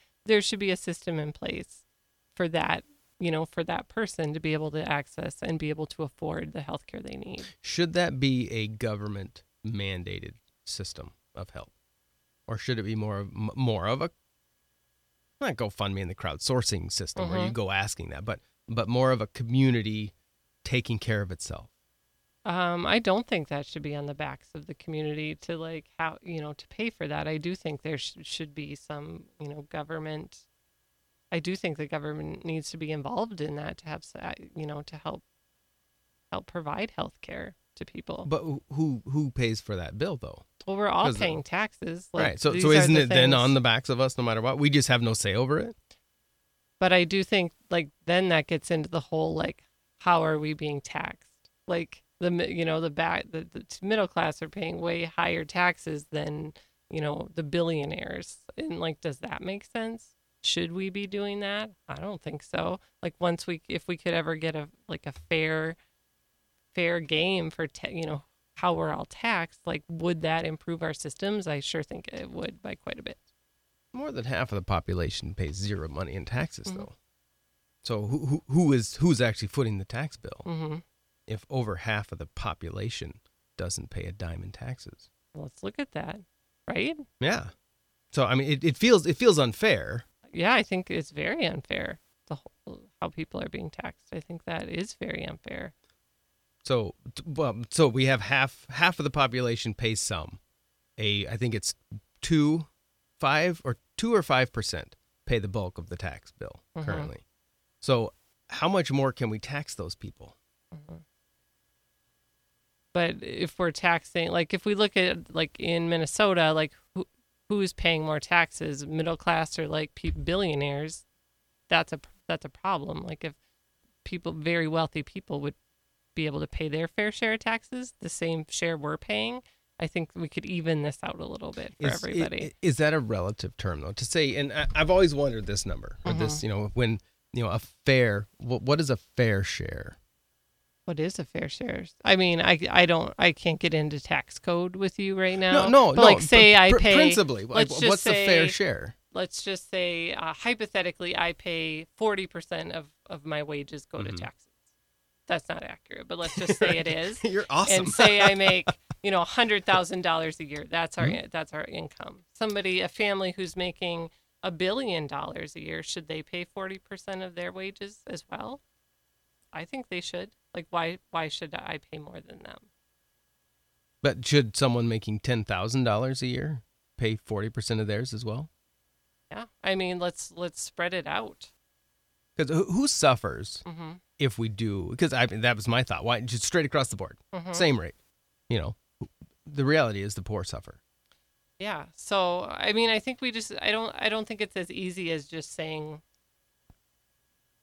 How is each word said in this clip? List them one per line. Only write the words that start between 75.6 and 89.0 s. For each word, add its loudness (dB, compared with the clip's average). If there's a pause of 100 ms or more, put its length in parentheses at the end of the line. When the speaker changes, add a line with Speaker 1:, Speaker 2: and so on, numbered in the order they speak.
Speaker 2:
money -8
in -8
taxes, -6
Speaker 1:
Mm-hmm. -8
Speaker 2:
though. -14 (880)
So -4
who, -2
who, 0
who 6
is, 2
who's 4
actually 0
footing 0
the -8
tax -6
bill -12
Speaker 1:
Mm-hmm. -6 (520)
Speaker 2:
if -8
over -2
half -4
of -10
the -10
population -8 (360)
doesn't -6
pay -8
a -8
dime -8
in -12
taxes? -14 (260)
Speaker 1:
Let's -14
look -8
at -6
that, -10 (480)
right? -2 (240)
Speaker 2:
Yeah. 0 (680)
So, 2
I 2
mean, 2
it, -2
it 2
feels, 8